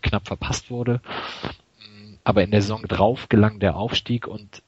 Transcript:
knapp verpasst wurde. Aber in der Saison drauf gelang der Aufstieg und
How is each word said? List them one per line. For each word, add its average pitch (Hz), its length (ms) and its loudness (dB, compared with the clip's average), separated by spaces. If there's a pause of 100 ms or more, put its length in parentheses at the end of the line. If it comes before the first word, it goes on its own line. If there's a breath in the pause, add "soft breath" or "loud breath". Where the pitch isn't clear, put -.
knapp - 240 0
verpasst - 460 -6
wurde. 120 300 -2 (1200 loud breath)
Aber 101 200 4
in 98 80 -4
der 104 100 4
Saison 107 220 -4
drauf 95 460 0
gelang 107 300 4
der 95 160 2
Aufstieg 117 520 -4
und 104 400 -16